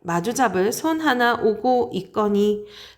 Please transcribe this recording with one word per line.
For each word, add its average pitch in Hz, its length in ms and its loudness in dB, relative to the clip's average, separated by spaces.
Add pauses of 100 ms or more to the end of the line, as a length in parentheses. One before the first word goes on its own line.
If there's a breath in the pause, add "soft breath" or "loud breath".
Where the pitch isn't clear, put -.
마주잡을 185 720 0
손 320 280 -2
하나 247 340 2
오고 233 600 0
있거니. 208 720 0 (320 loud breath)